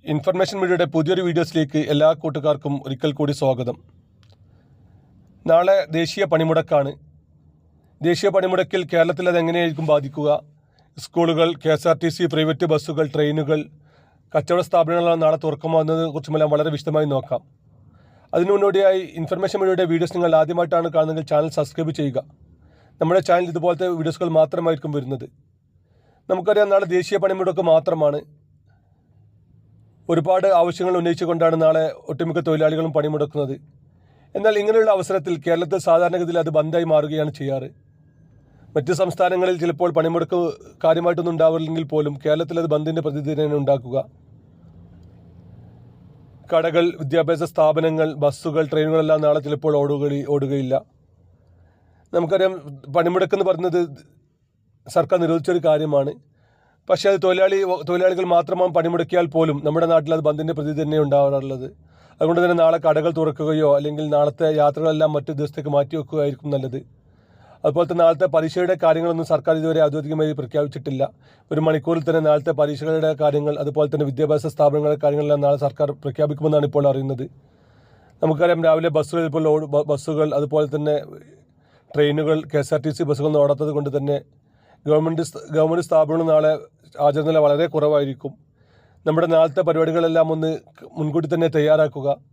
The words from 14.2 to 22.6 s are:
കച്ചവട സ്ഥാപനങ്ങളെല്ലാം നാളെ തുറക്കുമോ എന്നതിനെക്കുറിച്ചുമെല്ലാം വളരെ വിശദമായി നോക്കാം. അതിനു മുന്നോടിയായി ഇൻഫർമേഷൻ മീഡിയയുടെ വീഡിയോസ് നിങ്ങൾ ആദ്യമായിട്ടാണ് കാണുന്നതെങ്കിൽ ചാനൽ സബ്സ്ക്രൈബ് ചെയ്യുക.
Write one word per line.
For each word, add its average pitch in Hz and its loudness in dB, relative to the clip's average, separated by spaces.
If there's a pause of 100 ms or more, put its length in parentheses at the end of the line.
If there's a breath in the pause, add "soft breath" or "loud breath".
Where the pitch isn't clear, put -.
കച്ചവട 175 0
സ്ഥാപനങ്ങളെല്ലാം 170 2
നാളെ 156 2
തുറക്കുമോ 160 0
എന്നതിനെക്കുറിച്ചുമെല്ലാം 156 -2
വളരെ 156 0
വിശദമായി 151 -2
നോക്കാം. 131 -4 (920 soft breath)
അതിനു 175 2
മുന്നോടിയായി 196 2 (200)
ഇൻഫർമേഷൻ 185 -4
മീഡിയയുടെ 185 2
വീഡിയോസ് 175 -2
നിങ്ങൾ 170 0 (100)
ആദ്യമായിട്ടാണ് 170 -2
കാണുന്നതെങ്കിൽ 156 -2
ചാനൽ 151 0
സബ്സ്ക്രൈബ് 156 -6
ചെയ്യുക. 135 -4 (840 soft breath)